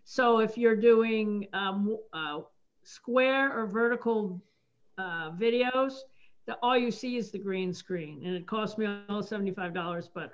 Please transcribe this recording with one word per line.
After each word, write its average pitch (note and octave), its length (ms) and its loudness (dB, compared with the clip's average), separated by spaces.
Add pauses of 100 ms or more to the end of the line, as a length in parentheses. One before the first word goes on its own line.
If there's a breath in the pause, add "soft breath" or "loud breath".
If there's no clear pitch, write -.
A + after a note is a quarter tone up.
So A#3 360 4
if A3 180 0
you're A3+ 160 6
doing, A3 800 4
um, G3 320 0
w-, G#3+ 140 -2 (140)
uh, D#3 280 -6 (420)
square C4 760 2
or A3 80 -2
vertical, A3+ 720 0 (600)
uh, E3 320 -6
videos, B3 720 0 (440)
the, - 160 -8
all B3 160 4
you A#3+ 140 2
see B3 260 -4
is A3+ 140 -6
the G3 80 -8
green F#3 340 -4
screen, D#3 500 -8
and F3+ 120 -4
it F3 100 -8
cost G#3+ 320 -4
me G#3+ 80 -2 (240)
all G#3 140 -2
seventy-five G3 500 -4
dollars, E3+ 400 -6
but E3 200 -10